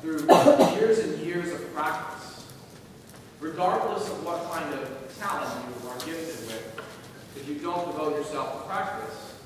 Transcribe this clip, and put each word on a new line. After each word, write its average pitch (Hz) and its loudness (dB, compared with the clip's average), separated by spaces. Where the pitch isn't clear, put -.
you're 311 -2
through - 10
years 220 6
and 156 0
years 175 -2
of - -8
practice? - -6
Regardless 180 0
of - -6
what 170 -4
kind 156 -4
of - -8
talent - -2
you 123 -10
are - -10
gifted 160 -6
with, - -8
if 135 -10
you 143 -6
don't 175 -4
devote 151 -2
yourself 147 -4
to - -12
practice - -6